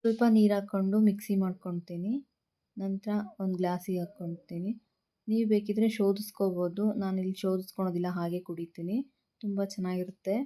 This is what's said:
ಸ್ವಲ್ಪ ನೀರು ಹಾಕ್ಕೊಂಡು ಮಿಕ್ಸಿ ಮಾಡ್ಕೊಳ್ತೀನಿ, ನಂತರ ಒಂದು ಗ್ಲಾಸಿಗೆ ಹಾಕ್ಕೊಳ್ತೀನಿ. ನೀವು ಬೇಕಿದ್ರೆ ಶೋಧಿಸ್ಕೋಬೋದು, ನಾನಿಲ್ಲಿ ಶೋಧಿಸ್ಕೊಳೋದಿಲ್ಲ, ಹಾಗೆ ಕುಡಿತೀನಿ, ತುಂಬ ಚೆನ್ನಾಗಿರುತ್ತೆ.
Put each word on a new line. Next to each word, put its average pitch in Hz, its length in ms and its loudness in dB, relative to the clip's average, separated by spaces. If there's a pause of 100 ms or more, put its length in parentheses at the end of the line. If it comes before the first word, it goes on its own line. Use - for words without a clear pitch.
ಸ್ವಲ್ಪ 226 220 2 (160)
ನೀರು 208 200 6
ಹಾಕ್ಕೊಂಡು 196 400 0 (100)
ಮಿಕ್ಸಿ 202 360 0
ಮಾಡ್ಕೊಳ್ತೀನಿ, 180 680 -6 (720)
ನಂತರ 196 260 -4 (340)
ಒಂದು 185 180 0
ಗ್ಲಾಸಿಗೆ 180 420 -2
ಹಾಕ್ಕೊಳ್ತೀನಿ. 175 720 -8 (560)
ನೀವು 226 240 2
ಬೇಕಿದ್ರೆ 208 360 2 (100)
ಶೋಧಿಸ್ಕೋಬೋದು, 196 880 0 (180)
ನಾನಿಲ್ಲಿ 190 400 -2
ಶೋಧಿಸ್ಕೊಳೋದಿಲ್ಲ, 185 680 -2 (100)
ಹಾಗೆ 170 200 -2 (100)
ಕುಡಿತೀನಿ, 170 480 -6 (460)
ತುಂಬ 202 160 -2 (160)
ಚೆನ್ನಾಗಿರುತ್ತೆ. 185 680 -4